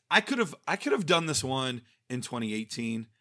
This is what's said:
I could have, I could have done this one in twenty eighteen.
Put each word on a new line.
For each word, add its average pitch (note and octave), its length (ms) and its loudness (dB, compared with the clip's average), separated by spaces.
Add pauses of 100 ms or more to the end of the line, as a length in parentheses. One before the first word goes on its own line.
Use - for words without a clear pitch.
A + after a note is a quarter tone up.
(100)
I G3+ 100 6
could A#3+ 180 0
have, D#3 160 0 (120)
I E3+ 100 0
could C#4+ 160 -2
have F#3 140 2
done E3 180 4
this D#3 180 0
one C3 400 -2 (280)
in B2+ 100 -2
twenty A2+ 320 -2
eighteen. A2+ 540 -4 (140)